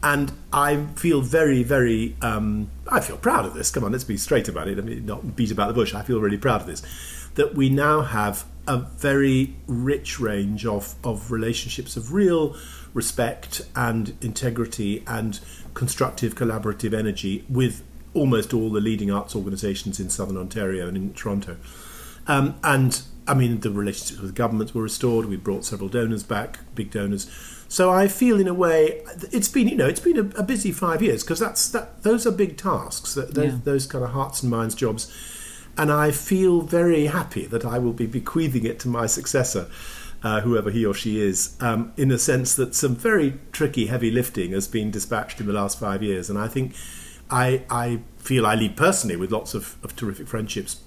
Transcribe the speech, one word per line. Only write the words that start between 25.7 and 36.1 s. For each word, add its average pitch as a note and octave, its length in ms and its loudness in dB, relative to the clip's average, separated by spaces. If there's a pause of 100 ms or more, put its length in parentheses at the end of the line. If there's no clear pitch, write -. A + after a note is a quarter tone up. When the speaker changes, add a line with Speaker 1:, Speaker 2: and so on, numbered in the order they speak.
Speaker 1:
donors A2+ 340 0
back, A2 360 -4 (160)
big G2+ 160 -4
donors. G2+ 360 -2 (400)
So F#3 240 4
I F#3+ 160 6
feel, A3 320 4
in F#3+ 80 6
a F3+ 60 0
way, D#3+ 500 4 (280)
it's G#3 180 0
been, A#3+ 180 4
you B3 80 2
know, C#3 120 4
it's D#3+ 120 0
been E4+ 180 4
a, G3+ 220 0
a G3+ 40 2
busy G3+ 280 0
five E3 300 0
years, D#3+ 220 2
'cause E3 160 -2
that's, - 300 0
that, - 340 -6
those A3+ 240 4
are A3 40 4
big F3+ 240 2
tasks, - 600 -4
that, C3 180 -4
those, C#3 180 2
Speaker 2:
Yeah. B2+ 120 -2
Speaker 1:
those C3+ 240 2
kind B2+ 180 -4
of A#2+ 60 -4
hearts C3+ 320 -2
and B2 80 2
minds A2+ 240 0
jobs. A2+ 360 -2 (640)
And D3+ 160 2
I D3+ 200 4